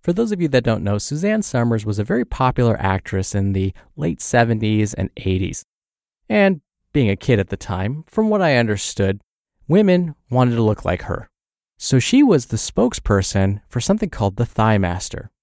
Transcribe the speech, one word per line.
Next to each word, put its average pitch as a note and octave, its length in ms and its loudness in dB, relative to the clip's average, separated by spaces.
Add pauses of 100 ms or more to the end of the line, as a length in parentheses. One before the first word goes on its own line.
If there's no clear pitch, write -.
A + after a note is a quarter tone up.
For F3 120 -2
those G#3+ 200 -2
of F#3 80 -4
you E3 80 0
that B2+ 160 2
don't A2+ 180 0
know, G2+ 160 0
Suzanne G3 440 -2
Summers A#2 440 -2
was G#2+ 140 -2
a G#2 40 0
very F#3+ 200 -2
popular B2 560 0
actress F#2+ 560 -2
in G2 160 0
the F#2+ 200 -2 (220)
late C#3+ 260 -4
seventies A2 760 0
and G2 240 -4
eighties. F#2 460 -2 (640)
And G3 320 2 (320)
being C3 160 2
a G2 60 2
kid A2+ 240 2
at F#2+ 120 -2
the G2 60 -6
time, G#2 520 -6
from A3 200 0
what G#3+ 140 2
I D3+ 140 2
understood, G2+ 640 -2 (480)
women F3+ 480 2 (120)
wanted B2 280 2
to A#2 60 2
look G#2+ 220 0
like F2 180 -2
her. - 280 -10 (480)
So - 220 2
she B3 200 4
was G3+ 260 4
the - 100 -6
spokesperson G2+ 1120 0
for B2 120 -4
something G3 300 0
called G2 280 -2
the A#2+ 60 2
Thigh A2 320 2
Master. F2+ 540 -4 (120)